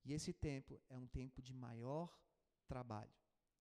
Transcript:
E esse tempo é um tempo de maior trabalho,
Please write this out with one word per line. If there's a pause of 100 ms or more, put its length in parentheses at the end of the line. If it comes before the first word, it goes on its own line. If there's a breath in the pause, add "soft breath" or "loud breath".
E
esse
tempo
é
um
tempo
de
maior (520)
trabalho, (480)